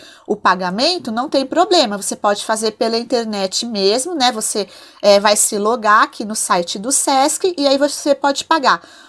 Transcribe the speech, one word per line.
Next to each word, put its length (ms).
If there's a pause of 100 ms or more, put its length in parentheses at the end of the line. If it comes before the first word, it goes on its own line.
(260)
o 100
pagamento, 760
não 180
tem 160
problema, 500
você 200
pode 280
fazer 280
pela 260
internet 680
mesmo, 480
né? 160
Você, 360 (320)
é, 200
vai 180
se 220
logar 440
aqui 220
no 100
site 440
do 120
sesc 640
e 120
aí 100
você 380
pode 280
pagar 380 (280)